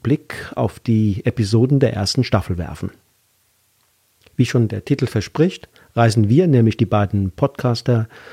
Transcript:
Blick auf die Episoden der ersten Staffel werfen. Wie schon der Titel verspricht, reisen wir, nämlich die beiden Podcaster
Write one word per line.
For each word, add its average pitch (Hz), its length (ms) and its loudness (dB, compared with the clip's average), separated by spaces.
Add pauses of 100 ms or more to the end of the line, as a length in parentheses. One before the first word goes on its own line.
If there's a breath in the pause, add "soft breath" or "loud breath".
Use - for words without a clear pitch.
Blick - 520 -4
auf - 260 -4
die 107 440 0
Episoden 117 560 2
der 123 140 0
ersten 104 300 -2
Staffel 92 340 -2
werfen. 85 320 -10 (1500)
Wie 127 80 2
schon 117 240 0
der 101 160 -8
Titel 135 220 -2
verspricht, - 640 -2 (260 soft breath)
reisen 113 320 2
wir, 160 180 4
nämlich 117 300 4
die 117 80 0
beiden 98 460 0
Podcaster 120 760 -2 (260 loud breath)